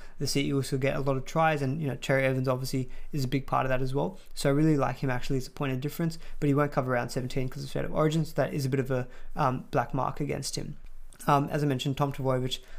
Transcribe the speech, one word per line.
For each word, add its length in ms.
the 80
Sea 140
Eagles 280
to 80
get 180
a 40
lot 180
of 80
tries, 380
and, 180
you 60
know, 80
Cherry 280
Evans 240
obviously 440
is 120
a 40
big 200
part 180
of 40
that 120
as 140
well. 240
So 140
I 40
really 240
like 200
him 120
actually 280
as 100
a 40
point 200
of 100
difference, 380
but 80
he 60
won't 180
cover 200
round 180
seventeen 400
'cause 140
of 80
State 140
of 100
Origin, 300
so 100
that 180
is 100
a 60
bit 100
of 120
a, 160
um, 360
black 240
mark 240
against 360
him. 220
Um, 240
as 100
I 40
mentioned, 320
Tom 160
Trbojevic, 460